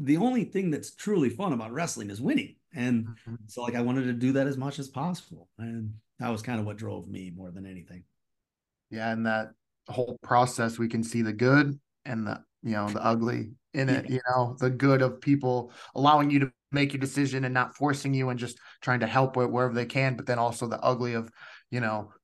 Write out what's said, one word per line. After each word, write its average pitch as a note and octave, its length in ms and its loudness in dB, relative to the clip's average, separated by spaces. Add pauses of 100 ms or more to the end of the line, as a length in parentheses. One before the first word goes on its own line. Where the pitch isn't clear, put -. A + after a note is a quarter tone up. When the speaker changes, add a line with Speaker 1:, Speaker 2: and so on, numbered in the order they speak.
Speaker 1:
the C#3+ 160 4
only A#3 280 2
thing F#3+ 260 -2
that's - 240 -6
truly F3 360 2
fun G#2+ 220 -2
about A2+ 200 -4
wrestling A#2+ 380 -6
is G2+ 100 -8
winning. A#3 360 -2 (160)
And A#2+ 340 0
Speaker 2:
Mm-hmm. A2+ 280 -12 (120)
Speaker 1:
so, A#2+ 160 -10
like, A#2+ 120 -4
I A#2+ 60 0
wanted B2+ 240 0
to B2 80 0
do B2 200 2
that C3+ 140 2
as C#3 100 -2
much C#3 220 -6
as C#3 100 -8
possible. E3 600 -8 (100)
And A2+ 360 -8 (240)
that A#2 100 -4
was A2 140 -2
kind A#2 180 -4
of G#2 60 -2
what G#2 100 -6
drove G2+ 320 -10
me F#2+ 260 -10
more F2+ 160 -14
than F#2+ 160 -12
anything. F2+ 380 -16 (840)
Speaker 2:
Yeah. A2 200 -4
And A2+ 160 -2
that A2 260 0 (360)
whole B2 340 -4
process, A#2+ 560 2
we A#2 100 0
can A2+ 140 -2
see A#2 200 -2
the A2 100 0
good C#3 480 4 (240)
and A2+ 220 -4
the, - 180 -6 (180)
you A2+ 100 -2
know, G#2 180 0
the G#2 120 -4
ugly A#2 500 0 (200)
in C3+ 160 0
it, B2+ 160 2
Speaker 1:
Yeah. B2+ 120 -2
Speaker 2:
you B2+ 120 0
know, B2 320 2
the C3 80 2
good C3 320 4
of C3 200 0
people B2+ 520 0 (220)
allowing D3 360 6
you C#3+ 100 4
to C3+ 120 0 (200)
make C#3+ 200 0
your C3+ 80 -4
decision C3+ 440 0
and B2+ 100 -2
not B2+ 200 0
forcing C#3 400 0
you C3 140 2
and B2 100 -2
just A#2 200 -8 (220)
trying B2 200 0
to A2+ 80 0
help C3 260 2
wh-, B2 160 2
wherever A#2+ 240 2
they A#2+ 120 0
can. C3+ 280 0
But A#2+ 120 -8
then A#2+ 120 0
also A#2 300 -2
the A2 120 -4
ugly B2 340 0
of, A2+ 140 -4 (420)
you B2 100 -2
know, G#2+ 320 -4 (120)